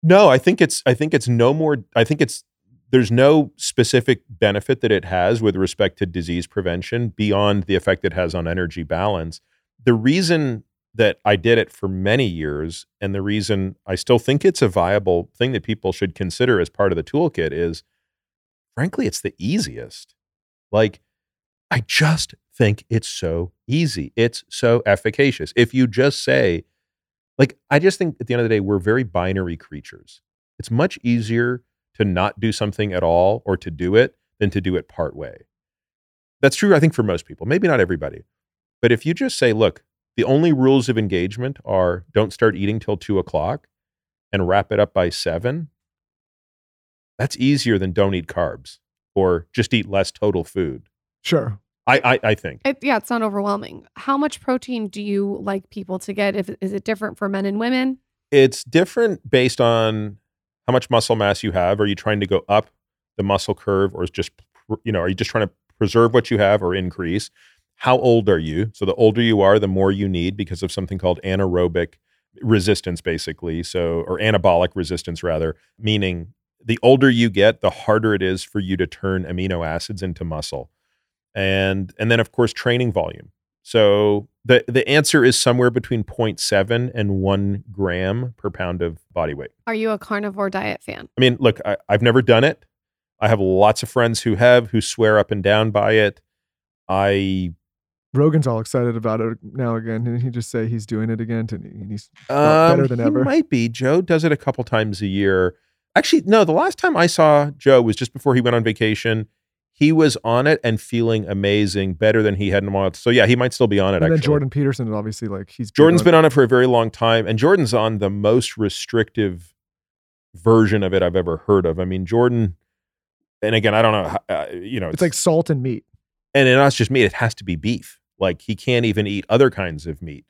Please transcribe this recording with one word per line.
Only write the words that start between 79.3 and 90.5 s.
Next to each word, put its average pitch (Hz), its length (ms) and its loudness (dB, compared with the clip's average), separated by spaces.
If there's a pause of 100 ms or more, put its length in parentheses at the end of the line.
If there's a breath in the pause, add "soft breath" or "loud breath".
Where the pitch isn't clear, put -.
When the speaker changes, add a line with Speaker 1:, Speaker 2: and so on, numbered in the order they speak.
Speaker 1:
acids 85 360 -8
into 90 220 -8
muscle. 76 460 -10 (640)
And, 95 640 -2
and 110 140 -2
then, 113 80 4
of 113 140 -2
course, 117 200 0
training 123 380 -2
volume. 82 400 -6 (320)
So 104 640 2 (160)
the, 123 220 4
the 123 220 0
answer 147 360 2
is 123 140 4
somewhere 123 320 2
between 120 320 -4
point 110 380 -4
seven 117 520 0
and 101 280 -2
one 98 500 -2
gram 95 640 -4
per 104 140 -8
pound 87 320 -6
of 82 160 -6 (140)
body 78 200 -4
weight. 69 200 -14 (160)
Speaker 3:
Are 226 60 -6
you 220 160 -4
a 208 80 -4
carnivore 202 520 -6